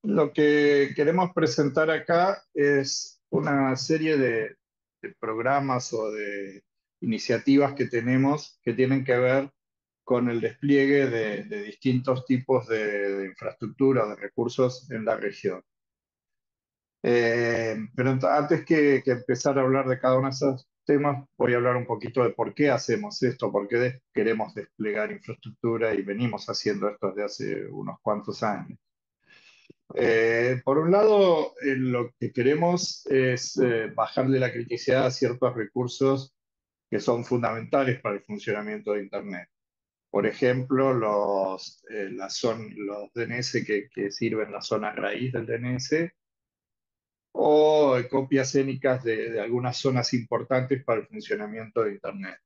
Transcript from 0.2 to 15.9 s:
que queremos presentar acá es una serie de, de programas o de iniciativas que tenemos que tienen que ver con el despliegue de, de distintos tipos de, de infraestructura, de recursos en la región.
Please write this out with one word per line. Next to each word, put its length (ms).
que 640
queremos 380
presentar 580
acá 500
es 680
una 440
serie 420
de, 380
de 180
programas 720
o 180
de 540
iniciativas 720
que 120
tenemos 760
que 100
tienen 300
que 140
ver 340
con 240
el 100
despliegue 680
de, 360
de 200
distintos 640
tipos 440
de, 480
de 80
infraestructura, 800
de 80
recursos 760
en 140
la 140
región. 440